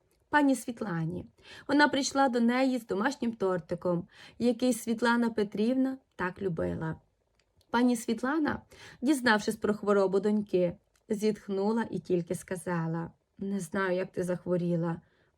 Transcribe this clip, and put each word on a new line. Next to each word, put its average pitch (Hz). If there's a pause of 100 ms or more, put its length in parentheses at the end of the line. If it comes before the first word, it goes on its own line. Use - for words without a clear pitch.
(300)
пані 285
Світлані. 180 (420)
Вона 294
прийшла 277
до 240
неї 254
з 233
домашнім 233
тортиком, 180 (320)
який 240
Світлана 233
Петрівна 226 (180)
так 180
любила. 170 (760)
Пані 247
Світлана, 254 (400)
дізнавшись 240
про 208
хворобу 196
доньки, 196 (320)
зітхнула 214
і 190
тільки 180
сказала: 170 (280)
"Не 196
знаю, 185
як 185
ти 185
захворіла, 175 (360)